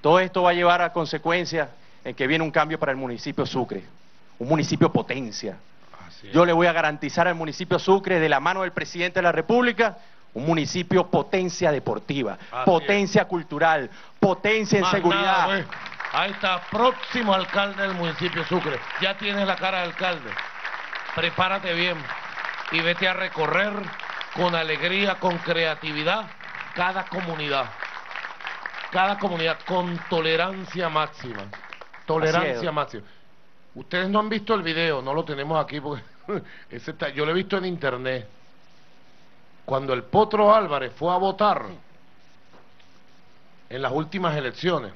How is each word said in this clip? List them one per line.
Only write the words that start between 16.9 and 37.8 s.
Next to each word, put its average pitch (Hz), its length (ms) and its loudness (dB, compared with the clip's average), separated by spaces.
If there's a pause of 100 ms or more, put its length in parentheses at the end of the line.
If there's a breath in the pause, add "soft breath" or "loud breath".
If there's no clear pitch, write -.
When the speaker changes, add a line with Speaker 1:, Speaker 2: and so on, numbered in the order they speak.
Speaker 2:
alcalde 196 480 0
del 190 120 -2
municipio 170 500 -2
Sucre. 160 340 0 (240)
Ya 196 160 0
tienes 202 280 0
la 185 100 0
cara 185 220 -2
de 180 60 0
alcalde. 165 460 -4 (880)
Prepárate 185 580 0
bien 175 220 0 (760)
y 165 100 0
vete 175 280 0
a 185 60 2
recorrer 180 580 0 (640)
con 175 180 2
alegría, 175 640 0
con 180 220 0
creatividad, 160 880 0 (480)
cada 185 320 0
comunidad. 151 600 -2 (1300)
Cada 196 260 2
comunidad 165 480 -2
con 175 320 -2 (100)
tolerancia 170 800 -2
máxima. 143 540 -4 (640)
Tolerancia 156 520 2
Speaker 1:
Así 160 80 -2
es. 156 60 -2
Speaker 2:
máxima. 135 300 -4 (720 soft breath)
Ustedes 180 340 -4
no 208 120 2
han 214 80 -2
visto 220 260 0
el 190 80 0
video, 160 400 0
no 135 100 -4
lo 160 120 -2
tenemos 151 380 -2
aquí 143 180 -4
porque 147 220 -6 (260)
<laughs> 190 140 -4 (280 loud breath)
ese - 220 -10
está, 151 180 -4
yo 143 160 0
lo 160 60 0
he - 20 2
visto 196 240 0
en 180 80 -2
internet. 127 600 -2 (1400)